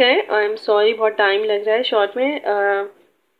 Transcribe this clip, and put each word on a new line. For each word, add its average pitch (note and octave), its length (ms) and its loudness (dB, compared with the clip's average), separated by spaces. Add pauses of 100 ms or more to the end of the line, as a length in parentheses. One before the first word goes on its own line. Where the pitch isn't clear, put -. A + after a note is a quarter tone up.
गए, C4+ 200 4
I G#3+ 260 -2
am G#3+ 160 -6
sorry, G#3+ 340 2
बहुत G#3+ 200 0
time G#3 260 2
लग G#3 220 -2
रहा G#3+ 100 2
है B3 60 0
शॉर्ट G#3 340 0
में। C#4 240 -2
अ, G3+ 420 -2 (580)